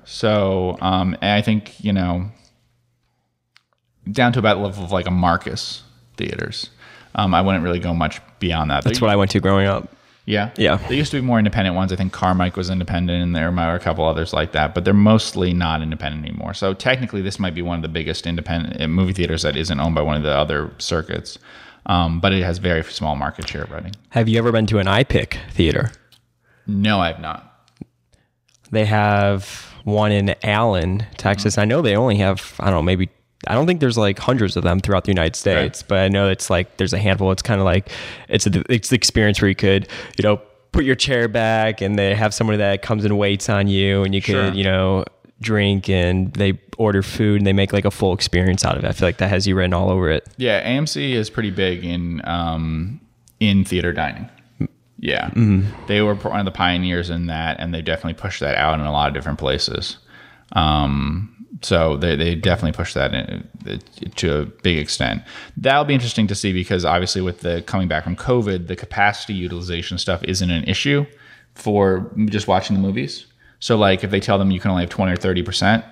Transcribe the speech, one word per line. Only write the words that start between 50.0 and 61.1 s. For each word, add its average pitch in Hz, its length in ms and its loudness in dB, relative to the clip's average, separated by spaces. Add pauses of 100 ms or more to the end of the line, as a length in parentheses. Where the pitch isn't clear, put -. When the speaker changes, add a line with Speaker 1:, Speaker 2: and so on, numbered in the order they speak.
Speaker 2:
it. 78 160 0 (120)
Speaker 1:
Yeah, 117 220 0
A - 40 -4
M 135 240 0
C 143 240 -4
is 110 180 -2
pretty 107 220 -2
big 92 320 0
in, 87 400 -4
um, 82 800 -4 (400)
in 98 240 4
theater 87 260 0
dining. 82 380 -6 (720)
Yeah. - 320 -2
Speaker 2:
Mm-hmm. 104 320 4 (240)
Speaker 1:
They 104 140 2
were 104 140 2
one 101 240 -4
of 98 60 -2
the 92 60 -4
pioneers 90 580 0
in 85 160 -4
that, 82 340 -4
and 85 140 -6
they 82 80 -6
definitely 80 320 -4
pushed - 260 -8
that 71 160 0
out 78 240 2
in 73 60 -2
a 76 80 -2
lot 73 160 2
of 69 40 -4
different 69 240 -6
places. - 600 -4 (560)
Um, 76 760 0 (320)